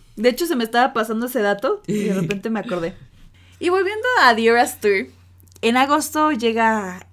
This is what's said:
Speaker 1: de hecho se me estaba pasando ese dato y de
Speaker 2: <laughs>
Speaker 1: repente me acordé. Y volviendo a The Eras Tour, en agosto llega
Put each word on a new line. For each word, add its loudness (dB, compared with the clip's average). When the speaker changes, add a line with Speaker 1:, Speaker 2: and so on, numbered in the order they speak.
Speaker 1:
de 2
hecho -2
se -2
me -2
estaba 0
pasando -4
ese -4
dato -2
y -2
de -2
Speaker 2:
<laughs> -2
Speaker 1:
repente -4
me -4
acordé. -6
Y -2
volviendo 0
a 8
The 0
Eras 2
Tour, 0
en 2
agosto 0
llega -2